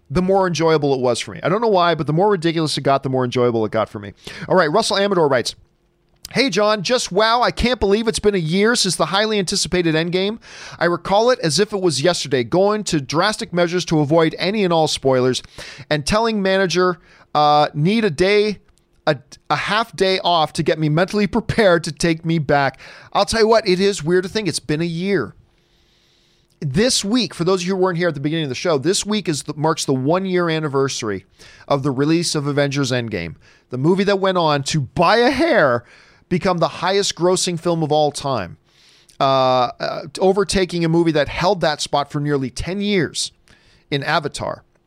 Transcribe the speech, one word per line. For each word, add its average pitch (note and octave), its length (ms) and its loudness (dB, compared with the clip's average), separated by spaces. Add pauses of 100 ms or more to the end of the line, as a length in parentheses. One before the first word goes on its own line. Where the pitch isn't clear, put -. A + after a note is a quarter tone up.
the D3 120 0
more F#3+ 260 2
enjoyable D#3 460 2
it C3 80 0
was B2 180 0
for - 120 -10
me. F2+ 120 -14
I C#3 60 0
don't G3+ 100 0
know A#3 80 0
why, F3 280 4
but D3+ 120 -4
the D3 60 -2
more G3 180 2
ridiculous E3 460 0
it C#3+ 40 -6
got, C3+ 220 2
the C3+ 60 -4
more C3 160 0
enjoyable A#2+ 400 0
it G2+ 80 -6
got G#2+ 160 0
for G#2+ 100 -14
me. G2+ 140 -14 (340)
All E3 80 0
right, D#3+ 160 2
Russell G#3 260 0
Amador G3 300 2
writes, B2+ 260 0 (760)
"Hey, C4 180 0
John, G#3 320 0
just A#3 300 -4
wow, A3+ 300 2
I G3+ 100 0
can't A#3 300 -2
believe G#3+ 260 0
it's - 120 -2
been G#3 160 0
a - 20 -2
year G3 400 2
since F3+ 180 -2
the E3 120 -2
highly G#3+ 300 -2
anticipated F3+ 580 -2
Endgame. F3+ 440 -2 (400)
I E3 60 0
recall F#3+ 440 0
it B3 100 2
as D#3 200 -2
if G#3 140 0
it G3 80 -4
was D3 200 0
yesterday, C#3 440 0
going G3+ 400 2
to D#3 160 -2
drastic F3 500 -2
measures F3 340 0
to D#3+ 140 2
avoid D#3+ 400 2
any G3+ 240 0
and F3+ 80 0
all D#3+ 160 2
spoilers, B2+ 560 0 (460)
and D3+ 160 -2
telling A3 360 0
manager, F#3 580 0 (360)
uh, D3 380 4
need G3+ 320 2
a G3 40 2
day, G3+ 500 2 (460)
a, D3+ 120 0 (320)
a D3 80 0
half G#3 360 -2
day F#3 300 0
off E3+ 300 0
to E3 100 -2
get D#3 160 0
me D#3 80 0
mentally F#3+ 400 0
<laughs> A#3+ 120 -2
prepared F3 440 2
to E3 80 -8
take E3 320 -2
me E3 160 0
back." C#3 400 0 (320)
I'll G3+ 140 2
tell A3+ 160 -2
you G#3+ 80 6
what, A3 180 4
it F3+ 140 2
is G3 240 0
weird F3+ 180 2
to F#3+ 60 -10
think G#3+ 180 -4
it's - 140 -4
been D3+ 200 -4
a E3+ 40 -2
year. E3+ 500 -2 (1300)
This F#3 380 0
week, G#3 300 0
for F3 100 -6
those F#3 180 2
of F3 60 -6
you G3 80 -2
who F#3 60 -2
weren't F#3 160 2
here F3 100 0
at E3 60 0
the C#3 80 -8
beginning D#3 240 -2
of C3+ 40 -6
the B2 60 -4
show, E3+ 220 0
this D3+ 280 -2
week G#3 220 -2
is D3+ 160 -4
the, C#3+ 100 -10
marks D#3 300 -2
the C#3+ 100 0
one-year F3 560 0
anniversary C#3 760 -2 (420)
of C#3+ 160 0
the C#3+ 80 0
release D#3+ 440 0
of C#3+ 120 -2
Avengers C#3+ 420 0
Endgame, G#2 460 -4 (340)
the B2+ 80 -8
movie F3+ 280 2
that G3 160 2
went F#3+ 160 0
on D3 260 2
to, D#3 160 -2
by E3+ 380 2
a A#3+ 120 4
hair, A3 540 2 (460)
become F3+ 300 0
the D#3 100 0
highest G3 460 -2
grossing F3+ 440 0
film E3+ 240 -2
of C#3+ 80 -2
all D3+ 220 2
time, A2 420 -6 (640)
uh, C3 580 2
uh, D3+ 240 -6 (200)
overtaking F#3 640 0
a - 20 0
movie E3 240 2
that D3 160 0
held F#3 320 -2
that D3+ 220 -2
spot C#3+ 280 -2
for D3 120 -6
nearly C#3+ 280 -2
ten F#3+ 300 -8
years G3+ 540 -2 (580)
in C#3+ 100 -2
Avatar D3 600 -4 (240)